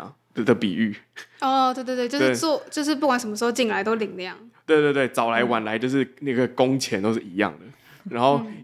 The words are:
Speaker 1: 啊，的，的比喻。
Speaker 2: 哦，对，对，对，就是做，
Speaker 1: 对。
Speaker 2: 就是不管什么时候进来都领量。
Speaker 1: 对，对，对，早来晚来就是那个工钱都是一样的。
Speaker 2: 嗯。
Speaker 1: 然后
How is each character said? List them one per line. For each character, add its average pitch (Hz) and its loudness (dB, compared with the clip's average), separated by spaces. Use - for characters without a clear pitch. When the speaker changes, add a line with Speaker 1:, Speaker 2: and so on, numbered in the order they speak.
Speaker 1:
啊， 87 -16
的， 123 -2
的 127 4
比 98 -2
喻。 110 -2
Speaker 2:
哦， 262 2
对， 254 -10
对， 254 -6
对， 247 -2
就 269 -4
是 262 2
做， 294 0
Speaker 1:
对。 - -16
Speaker 2:
就 302 -4
是 294 0
不 302 -2
管 247 2
什 226 -8
么 208 -8
时 226 -4
候 240 0
进 233 0
来 196 -2
都 220 0
领 214 -4
量。 180 -12
Speaker 1:
对， 156 4
对， 147 4
对， 135 2
早 117 0
来 117 2
晚 117 0
来 107 -2
就 123 0
是 131 0
那 139 -4
个 123 2
工 131 2
钱 120 -4
都 107 2
是 110 -2
一 92 -12
样 98 2
的。 78 -20
Speaker 2:
嗯。 - -20
Speaker 1:
然 120 -4
后 131 4